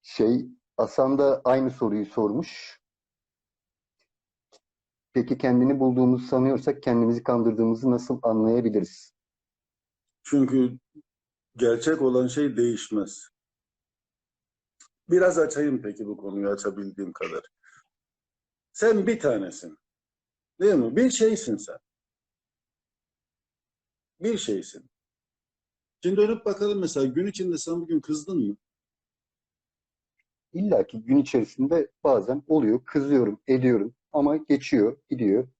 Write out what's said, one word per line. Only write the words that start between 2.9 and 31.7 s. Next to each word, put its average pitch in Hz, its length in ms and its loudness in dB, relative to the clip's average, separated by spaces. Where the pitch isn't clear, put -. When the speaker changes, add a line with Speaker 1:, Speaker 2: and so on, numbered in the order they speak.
Speaker 1:
"Peki 127 240 0
kendini 127 420 2
bulduğumuzu 127 480 2
sanıyorsak 131 560 0
kendimizi 117 400 2
kandırdığımızı 117 680 0
nasıl 123 320 -2
anlayabiliriz?" 110 920 0
Speaker 2:
Çünkü 131 560 2
gerçek 123 460 0
olan 127 260 2
şey 127 300 -2
değişmez. 110 720 -4
Biraz 175 300 4
açayım 147 420 0
peki 104 260 -10
bu 104 100 -8
konuyu 101 320 -6
açabildiğim 98 640 -6
kadar. 85 300 -10
Sen 208 340 2
bir 226 120 -2
tanesin. 95 580 -4
Değil 381 140 4
mi? 120 200 2
Bir 247 140 4
şeysin 220 480 0
sen. - 200 -14
Bir 208 180 -2
şeysin. - 520 -8
Şimdi 190 140 0
dönüp 220 280 2
bakalım 202 340 -2
mesela 147 260 0
gün 156 220 -2
içinde 185 300 -4
sen 170 240 -6
bugün 160 180 -2
kızdın 151 480 -4
mı? 101 100 -6
Speaker 1:
İlla 175 340 0
ki 110 160 -12
gün 131 140 2
içerisinde 143 720 0